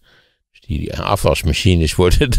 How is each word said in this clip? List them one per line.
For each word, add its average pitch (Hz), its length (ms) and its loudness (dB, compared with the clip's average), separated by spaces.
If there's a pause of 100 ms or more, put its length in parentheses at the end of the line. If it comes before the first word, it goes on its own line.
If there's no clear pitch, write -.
(500)
Dus - 100 -20
die - 380 -8
afwasmachines 87 960 0
<laughs> 92 60 2
worden 120 360 2